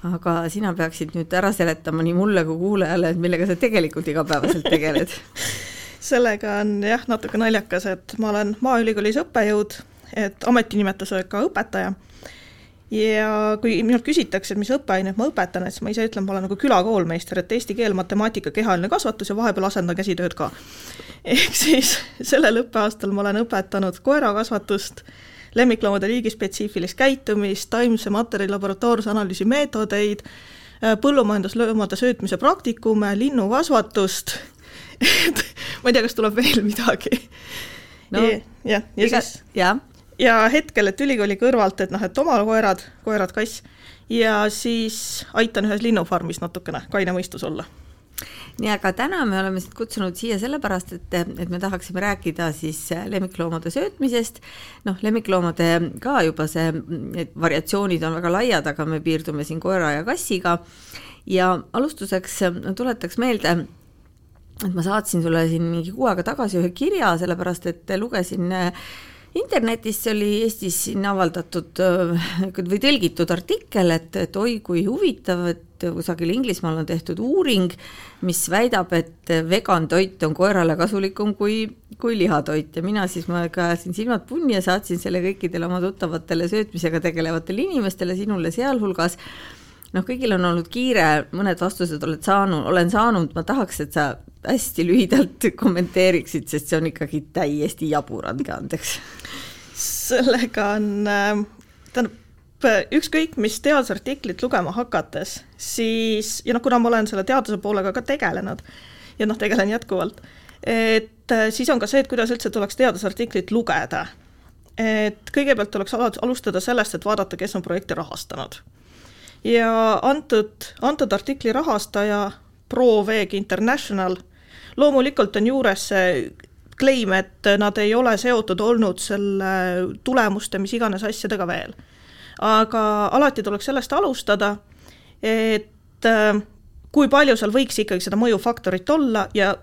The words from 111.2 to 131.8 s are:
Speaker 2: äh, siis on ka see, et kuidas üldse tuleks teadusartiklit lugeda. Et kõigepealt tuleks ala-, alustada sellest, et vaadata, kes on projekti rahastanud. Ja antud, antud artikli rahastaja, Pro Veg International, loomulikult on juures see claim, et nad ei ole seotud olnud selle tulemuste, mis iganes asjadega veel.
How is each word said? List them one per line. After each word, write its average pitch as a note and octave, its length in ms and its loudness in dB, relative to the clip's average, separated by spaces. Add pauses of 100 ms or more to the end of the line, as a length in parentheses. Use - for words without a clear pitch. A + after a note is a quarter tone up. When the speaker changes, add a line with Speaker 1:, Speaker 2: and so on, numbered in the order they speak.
Speaker 2:
äh, A3 220 4
siis B3+ 160 0
on B3 100 4
ka G#3+ 80 -2
see, C#4 160 4
et C4+ 60 -8
kuidas A#3 240 0
üldse A#3 180 -4
tuleks G3+ 240 -2
teadusartiklit G#3+ 800 0
lugeda. E3 520 -2 (720)
Et G#3+ 560 -2
kõigepealt C4 400 2
tuleks G3+ 220 -4
ala-, A3+ 160 0 (100)
alustada A3 380 -2
sellest, G#3+ 340 0
et F#3 120 -6
vaadata, G3 300 -2
kes F3+ 220 -6
on F3 60 -6
projekti F#3 340 -4
rahastanud. - 640 -12 (840)
Ja A3+ 580 4
antud, B3 640 2 (160)
antud C4+ 320 2
artikli A#3 400 -2
rahastaja, G#3 760 0 (380)
Pro A3 380 4
Veg G#3 280 0
International, G3 840 0 (600)
loomulikult F#3+ 600 4
on G#3 100 4
juures A#3+ 420 2
see F#3+ 220 2 (680)
claim, B3+ 380 4
et F#3+ 320 -2 (100)
nad G#3 200 2
ei G#3+ 160 2
ole A#3+ 260 4
seotud A3 400 0
olnud A3 420 2
selle G3 500 -2 (520)
tulemuste, G#3 580 0
mis G3 140 -4
iganes G#3+ 300 -2
asjadega G#3 420 -4
veel. - 260 -6 (720)